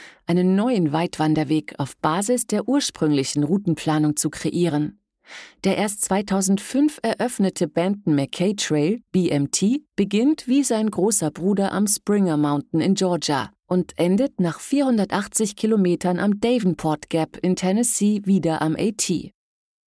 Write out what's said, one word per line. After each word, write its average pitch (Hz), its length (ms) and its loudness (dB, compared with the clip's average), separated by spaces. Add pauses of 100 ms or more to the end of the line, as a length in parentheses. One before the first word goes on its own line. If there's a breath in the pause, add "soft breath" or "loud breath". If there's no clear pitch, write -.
(260 loud breath)
einen 180 300 2
neuen 202 360 2
Weitwanderweg 156 840 0
auf - 220 -6
Basis 202 480 0
der 208 200 -2
ursprünglichen 151 760 0
Routenplanung 156 720 0
zu 156 140 0
kreieren. 156 680 0 (640 loud breath)
Der 190 140 2
erst 208 300 -2
zweitausendfünf 196 960 0
eröffnete 202 680 0
Benton 175 460 0
MacKay 175 420 0
Trail, 156 460 0 (100)
B 180 160 2
M 143 220 0
T, 247 320 0 (120)
beginnt 214 540 0
wie 269 160 2
sein 220 260 0
großer 190 400 0
Bruder 196 420 0
am 208 140 0
Springer 202 520 0
Mountain 147 420 0
in 180 140 2
Georgia 160 580 -2 (140)
und - 320 -2
endet 202 420 0
nach 170 180 -2
vierhundertachtzig 220 1000 -2
Kilometern 180 640 2
am 202 220 0
Davenport 185 680 0
Gap 160 320 -2
in 180 140 0
Tennessee 208 680 0
wieder 170 380 2
am 160 140 0
A 202 200 0
T. - 380 -4 (520)